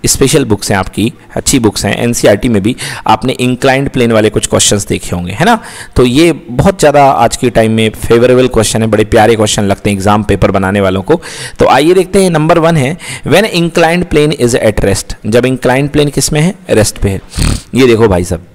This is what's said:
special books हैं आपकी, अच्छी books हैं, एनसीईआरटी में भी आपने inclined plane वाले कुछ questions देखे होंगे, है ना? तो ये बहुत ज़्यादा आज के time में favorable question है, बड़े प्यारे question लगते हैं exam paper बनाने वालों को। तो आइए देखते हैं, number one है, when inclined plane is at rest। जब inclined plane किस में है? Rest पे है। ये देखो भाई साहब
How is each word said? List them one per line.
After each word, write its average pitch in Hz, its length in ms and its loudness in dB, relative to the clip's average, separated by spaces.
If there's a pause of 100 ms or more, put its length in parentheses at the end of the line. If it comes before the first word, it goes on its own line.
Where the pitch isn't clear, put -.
special 135 380 0
books 104 260 -4
हैं 101 80 0
आपकी, 95 340 -4 (240)
अच्छी 123 220 -2
books 107 260 -2
हैं, 98 120 -2
एनसीईआरटी 117 520 0
में 107 140 0
भी 123 120 -2 (320)
आपने 120 280 0
inclined 131 560 0
plane 117 220 0
वाले 107 180 2
कुछ - 160 -4
questions 101 420 0
देखे - 280 -6
होंगे, 87 160 -8
है 123 120 -4
ना? 233 140 2 (380)
तो 127 80 4
ये 151 280 2 (180)
बहुत 156 300 0
ज़्यादा 143 240 4
आज 120 320 2
के 123 140 0
time 113 220 2
में 110 160 2 (100)
favorable 123 500 2
question 110 340 0
है, 110 60 0
बड़े 107 180 0
प्यारे 110 300 2
question 107 280 0
लगते 98 260 -2
हैं 101 60 -2
exam 104 260 2
paper 104 280 0
बनाने 95 300 0
वालों 95 220 0
को। 165 180 0 (380)
तो - 100 2
आइए 147 260 4
देखते 190 280 2
हैं, 185 80 2
number 160 280 2
one 165 180 2
है, 143 200 -2 (300)
when 180 260 2
inclined 170 580 0
plane 151 300 0
is 120 220 0
at 110 220 -4
rest। - 320 -4 (100)
जब 120 200 2
inclined 131 440 0
plane 147 200 0
किस 139 220 -2
में 151 80 0
है? 175 140 0 (160)
Rest 107 280 0
पे 101 100 0
है। 95 120 -4 (540)
ये 127 120 4
देखो 113 220 4
भाई 90 160 2
साहब 87 300 -6